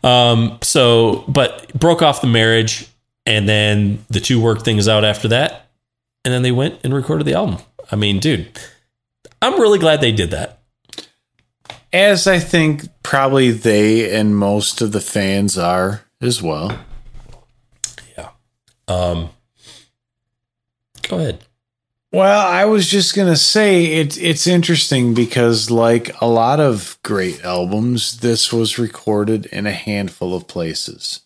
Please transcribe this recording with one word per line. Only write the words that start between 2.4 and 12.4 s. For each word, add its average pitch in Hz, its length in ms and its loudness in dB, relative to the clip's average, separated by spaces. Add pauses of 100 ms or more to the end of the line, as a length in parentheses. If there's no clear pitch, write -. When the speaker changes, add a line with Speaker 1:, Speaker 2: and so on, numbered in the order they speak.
Speaker 1:
and 107 220 0
then 104 600 0
the 98 120 -2
two 120 200 0
worked 110 240 0
things 104 240 0
out 107 160 4
after 104 240 -2
that, 123 380 -2 (580)
and 127 80 -2
then 123 100 0
they 127 100 0
went 123 320 -2
and 131 100 -2
recorded 151 320 -2
the 143 80 0
album. 175 240 -2 (320)
I 98 60 -4
mean, 101 240 0
dude, 113 260 -2 (960)
I'm 269 180 0
really 208 200 4
glad 151 200 2
they 120 120 2
did 92 180 -2
that. - 300 -8 (1300)
Speaker 2:
As 190 340 4
I 190 120 4
think 156 460 0 (180)